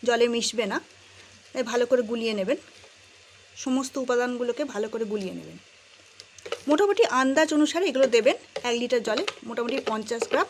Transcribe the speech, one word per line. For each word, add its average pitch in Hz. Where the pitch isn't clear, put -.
জলে 233
মিশবে 233
না, 214
তাই 262
ভালো 240
করে 247
গুলিয়ে 226
নেবেন, 208
সমস্ত 262
উপাদানগুলোকে 247
ভালো 220
করে 226
গুলিয়ে 196
নেবেন। 160
মোটামুটি 403
আন্দাজ 269
অনুসারে 302
এগুলো 262
দেবেন। 233
এক 233
লিটার 240
জলে 226
মোটামুটি 240
পঞ্চাশ 220
গ্রাম 320